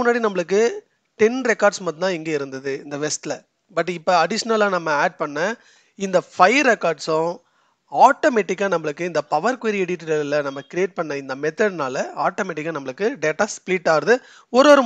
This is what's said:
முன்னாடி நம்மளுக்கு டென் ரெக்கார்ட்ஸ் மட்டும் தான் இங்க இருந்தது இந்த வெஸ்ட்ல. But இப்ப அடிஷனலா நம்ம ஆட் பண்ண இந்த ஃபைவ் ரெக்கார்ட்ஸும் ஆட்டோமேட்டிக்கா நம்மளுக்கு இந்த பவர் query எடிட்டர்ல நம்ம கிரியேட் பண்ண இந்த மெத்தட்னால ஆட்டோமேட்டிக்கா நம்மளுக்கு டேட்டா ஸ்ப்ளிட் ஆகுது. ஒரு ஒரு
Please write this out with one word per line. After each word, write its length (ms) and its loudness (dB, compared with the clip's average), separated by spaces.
முன்னாடி 260 2
நம்மளுக்கு 360 0
டென் 200 4
ரெக்கார்ட்ஸ் 320 0
மட்டும் 220 -2
தான் 120 -2
இங்க 200 -6
இருந்தது 360 -6
இந்த 200 -8
வெஸ்ட்ல. 280 -6
But 120 -2
இப்ப 260 2
அடிஷனலா 440 0
நம்ம 260 0
ஆட் 180 -4
பண்ண 160 -6
இந்த 140 2
ஃபைவ் 380 4
ரெக்கார்ட்ஸும் 600 -2
ஆட்டோமேட்டிக்கா 680 2
நம்மளுக்கு 360 -4
இந்த 120 -2
பவர் 280 0
query 220 -2
எடிட்டர்ல 540 -2
நம்ம 140 -8
கிரியேட் 260 -4
பண்ண 240 -6
இந்த 120 -10
மெத்தட்னால 580 -2
ஆட்டோமேட்டிக்கா 520 -4
நம்மளுக்கு 300 -6
டேட்டா 280 0
ஸ்ப்ளிட் 400 -4
ஆகுது. 220 4
ஒரு 160 8
ஒரு 120 8